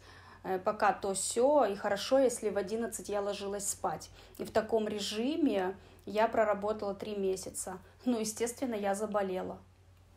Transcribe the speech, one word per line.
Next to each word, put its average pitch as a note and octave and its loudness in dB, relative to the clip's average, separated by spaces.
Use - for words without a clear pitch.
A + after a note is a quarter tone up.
э, F#3 -2
пока G#3 2
то F#3+ -2
се, C4 4
и G3+ 0
хорошо, G3+ 2
если A#3+ 4
в F#3+ -2
одиннадцать G3+ -4
я G3+ -2
ложилась G3+ -4
спать. - -6
И - -6
в - -14
таком G#3+ 2
режиме G#3 0
я G#3+ 2
проработала G#3 0
три G#3+ -6
месяца. F#3+ -2
Ну, A#3+ 2
естественно, A#3 -2
я G3+ 0
заболела. G3 -2